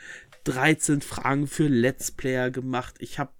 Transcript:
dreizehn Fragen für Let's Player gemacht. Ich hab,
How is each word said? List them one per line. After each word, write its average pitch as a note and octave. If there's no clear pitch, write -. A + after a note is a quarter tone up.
dreizehn D3
Fragen C#3
für D3+
Let's B2+
Player B2+
gemacht. B2+
Ich -
hab, C#3